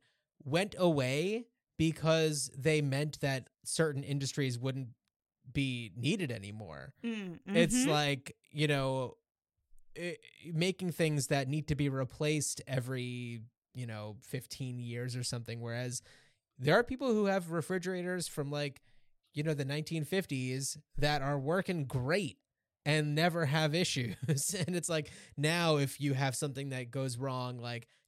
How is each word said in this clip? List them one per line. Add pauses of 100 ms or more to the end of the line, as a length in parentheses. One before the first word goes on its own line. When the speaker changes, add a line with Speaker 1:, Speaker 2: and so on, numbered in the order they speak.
(440)
Speaker 1:
went
away (320)
because
they
meant
that (160)
certain
industries
wouldn't (640)
be
needed
anymore. (100)
Speaker 2:
Mm,
Speaker 1:
It's
Speaker 2:
mm-hmm.
Speaker 1:
like, (140)
you
know, (840)
i-, (340)
making
things
that
need
to
be
replaced
every, (340)
you
know,
fifteen
years
or
something,
whereas (560)
there
are
people
who
have
refrigerators
from,
like, (500)
you
know,
the
nineteen
fifties (220)
that
are
working
great (480)
and
never
have
<laughs>
issues.
And
it's
like, (260)
now
if
you
have
something
that
goes
wrong,
like, (220)